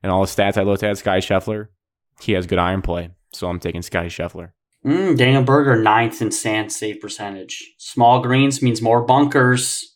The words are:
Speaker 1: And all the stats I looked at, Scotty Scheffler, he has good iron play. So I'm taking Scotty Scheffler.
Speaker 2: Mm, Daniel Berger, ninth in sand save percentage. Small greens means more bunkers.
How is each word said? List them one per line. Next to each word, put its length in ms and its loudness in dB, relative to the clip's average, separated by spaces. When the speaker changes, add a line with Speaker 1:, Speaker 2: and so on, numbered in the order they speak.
Speaker 1:
And 80 -4
all 120 2
the 40 0
stats 300 0
I 60 0
looked 200 0
at, 160 -2
Scotty 220 0
Scheffler, 480 -4
he 120 -4
has 140 0
good 120 0
iron 240 0
play. 280 -6
So 160 -8
I'm 120 -6
taking 220 -8
Scotty 260 -6
Scheffler. 420 -10
Speaker 2:
Mm, 320 0
Daniel 280 4
Berger, 360 4
ninth 400 2
in 120 -2
sand 400 -4
save 280 -8
percentage. 640 -12
Small 420 4
greens 420 2
means 200 0
more 220 4
bunkers. 920 2